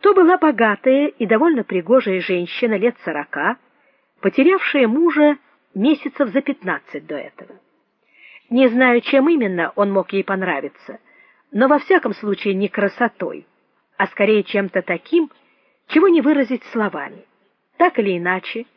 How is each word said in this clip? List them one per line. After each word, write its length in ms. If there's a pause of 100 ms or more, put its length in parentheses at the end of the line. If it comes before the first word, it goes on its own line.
То 120
была 240
богатая 680
и 180
довольно 400
пригожая 560
женщина 540
лет 200 (100)
сорока, 520 (640)
потерявшая 680
мужа 520 (360)
месяцев 540
за 140
пятнадцать 640
до 100
этого. 420 (920)
Не 180
знаю, 320
чем 300
именно 460
он 140
мог 220
ей 100
понравиться, 760 (540)
но 160
во 100
всяком 340
случае 400
не 160
красотой, 760 (500)
а 120
скорее 340
чем-то 400
таким, 480 (580)
чего 200
не 120
выразить 440
словами. 600 (540)
Так 200
или 200
иначе 480 (100)